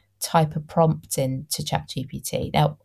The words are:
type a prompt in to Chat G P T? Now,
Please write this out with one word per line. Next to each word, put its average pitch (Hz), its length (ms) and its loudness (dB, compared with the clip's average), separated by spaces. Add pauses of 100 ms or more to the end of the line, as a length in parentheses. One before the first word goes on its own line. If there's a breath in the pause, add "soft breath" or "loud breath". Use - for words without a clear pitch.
(200 soft breath)
type 156 360 2
a 165 40 -2
prompt 156 600 2
in 131 320 -2
to - 120 -4
Chat 147 260 -4
G 139 140 -6
P - 160 -10
T? - 320 -6
Now, 151 340 2